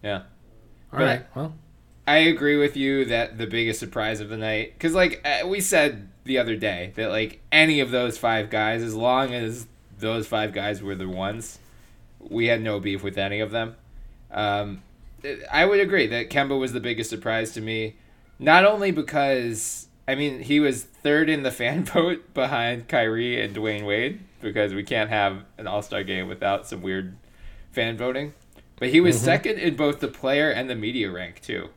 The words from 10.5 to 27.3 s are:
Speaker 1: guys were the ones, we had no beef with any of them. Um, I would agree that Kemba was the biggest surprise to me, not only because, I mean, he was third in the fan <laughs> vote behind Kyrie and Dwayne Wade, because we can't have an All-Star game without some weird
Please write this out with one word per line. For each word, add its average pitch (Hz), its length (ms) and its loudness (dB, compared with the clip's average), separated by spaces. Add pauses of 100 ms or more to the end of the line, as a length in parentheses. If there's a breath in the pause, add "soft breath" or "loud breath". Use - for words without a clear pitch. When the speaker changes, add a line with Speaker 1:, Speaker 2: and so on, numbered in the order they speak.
Speaker 1:
guys 101 300 -4
were 98 140 -8
the 92 120 -8
ones, 98 520 -8 (600 soft breath)
we 117 280 -2
had 117 160 2
no 107 160 -2
beef 95 240 -4
with 98 160 -4
any 101 200 -2
of 107 120 -4
them. 113 240 -4 (560 soft breath)
Um, 101 500 -2 (720)
I 160 140 4
would 202 140 4
agree 180 280 2
that 113 240 -4
Kemba 139 280 2
was 131 140 -2
the 123 60 -2
biggest 113 320 -4
surprise 110 400 -2
to 113 100 -10
me, 110 360 -4 (420 soft breath)
not 156 260 8
only 202 240 4
because, 139 1000 -2 (200)
I 135 80 0
mean, 139 260 -2
he 147 180 4
was 139 240 2
third 151 460 2
in 147 140 0
the 131 80 0
fan 127 320 -2
<laughs> - 20 -2
vote 165 480 0
behind 120 540 -2
Kyrie 117 520 0
and 104 160 -4
Dwayne 107 300 -2
Wade, 110 360 -2 (200)
because 104 320 0
we 101 100 -4
can't 110 280 -2
have 98 320 0 (160)
an 104 80 -10
All-Star 101 360 -4
game 92 240 -4
without 98 380 -2
some 98 160 -12
weird 95 340 -6 (560 soft breath)